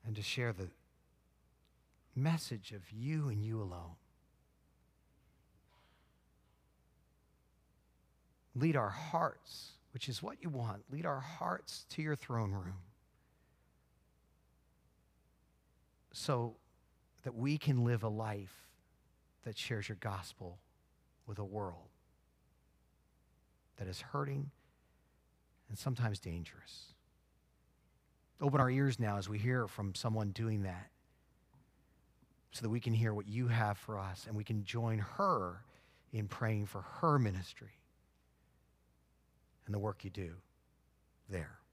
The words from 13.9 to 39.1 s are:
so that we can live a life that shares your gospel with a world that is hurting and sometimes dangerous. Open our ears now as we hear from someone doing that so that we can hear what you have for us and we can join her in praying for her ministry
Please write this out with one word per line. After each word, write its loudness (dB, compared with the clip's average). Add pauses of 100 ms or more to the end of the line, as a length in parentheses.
so 0 (680)
that -6
we 2
can 4
live 2
a 0
life -6 (720)
that -8
shares -4
your -4
gospel -6 (680)
with -8
a -2
world -6 (1900)
that -6
is -6
hurting -2 (1160)
and -8
sometimes 2
dangerous. -8 (1500)
Open 6
our 8
ears 4
now 4
as -2
we -2
hear 4
from -4
someone 0
doing 0
that -6 (1600)
so -8
that 0
we 2
can 2
hear 6
what -2
you 0
have 4
for -6
us -6
and -4
we 0
can 0
join 0
her 2 (500)
in 0
praying 0
for -6
her 6
ministry 0 (1900)